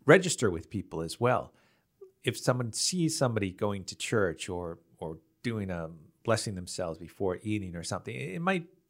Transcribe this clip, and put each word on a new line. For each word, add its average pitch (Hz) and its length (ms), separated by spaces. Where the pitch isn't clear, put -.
register 165 460
with 82 180
people 82 320
as 82 180
well. 120 320
If 117 140
someone 123 360
sees 170 440
somebody 110 340
going 101 340
to - 120
church 95 520
or, 87 280
or 80 180
doing 107 300
a, 82 180
blessing 110 300
themselves 87 460
before 92 420
eating 98 340
or 85 80
something, 104 300
it, 143 220
it 170 60
might 180 220